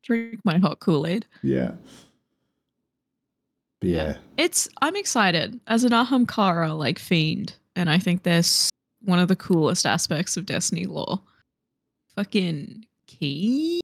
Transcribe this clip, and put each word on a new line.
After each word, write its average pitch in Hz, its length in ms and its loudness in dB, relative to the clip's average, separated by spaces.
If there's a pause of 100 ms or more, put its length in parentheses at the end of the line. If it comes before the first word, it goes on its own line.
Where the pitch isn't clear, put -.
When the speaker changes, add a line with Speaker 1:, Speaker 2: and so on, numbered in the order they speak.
Speaker 1:
Drink 226 400 -4
my 165 140 2
hot 185 220 2
Kool-Aid. 165 460 0 (180)
Speaker 2:
Yeah. 135 280 0 (2000)
But 92 100 -2
yeah. 82 180 0
Speaker 1:
Yeah. 73 100 -6 (200)
It's, - 300 0 (140)
I'm 330 140 0
excited 214 720 0
as 226 160 2
an 240 80 4
Ahamkara, 214 840 2
like, 151 220 -2
fiend, - 540 0 (220)
and 175 140 0
I 160 100 4
think 180 240 0
that's 170 460 2 (360)
one 180 140 4
of 175 80 4
the 190 80 4
coolest 160 500 0
aspects 156 500 -2
of 165 100 -8
Destiny 175 400 -4
lore. - 360 -6 (960)
Fucking 180 680 -4 (200)
keen. 247 800 -2